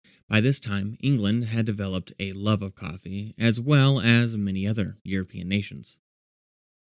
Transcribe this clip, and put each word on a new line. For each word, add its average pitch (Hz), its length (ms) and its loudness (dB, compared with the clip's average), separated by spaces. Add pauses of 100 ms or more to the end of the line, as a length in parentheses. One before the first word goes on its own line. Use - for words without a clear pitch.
(280)
By 107 120 4
this 135 180 2
time, 101 420 -4
England 120 440 2
had 113 200 0
developed 98 540 -4
a 98 140 -6
love 101 280 0
of 98 140 -8
coffee, 95 640 -10
as 113 220 2
well 139 400 4
as 117 360 2
many 98 300 -2
other 104 380 -2
European 92 440 -6
nations. 98 500 -6 (920)